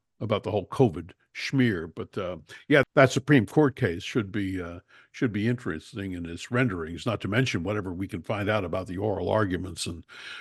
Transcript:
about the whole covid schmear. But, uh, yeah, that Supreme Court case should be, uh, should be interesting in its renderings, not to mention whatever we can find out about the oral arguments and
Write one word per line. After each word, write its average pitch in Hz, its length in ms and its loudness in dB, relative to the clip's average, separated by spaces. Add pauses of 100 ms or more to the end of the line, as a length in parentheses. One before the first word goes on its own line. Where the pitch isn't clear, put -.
(200)
about 104 220 -2
the - 80 -6
whole 98 160 0
covid 85 460 2 (240)
schmear. 101 600 0
But, - 220 -10
uh, 90 200 -6 (300)
yeah, 143 140 6 (140)
that 135 160 8
Supreme 131 340 4
Court 147 300 4
case 92 280 -2
should 101 280 -2
be, 95 300 -4
uh, 87 180 -12 (340)
should 127 180 -2
be 104 160 0
interesting 98 640 -4
in 87 120 -6
its 85 260 -10
renderings, 87 540 0
not 107 160 0
to - 60 -4
mention 107 360 0
whatever 95 300 -4
we 95 140 -6
can - 140 -8
find 101 280 -2
out 107 160 2
about 92 220 -4
the 87 100 -8
oral 95 320 -2
arguments 92 560 0
and 82 180 -10 (380)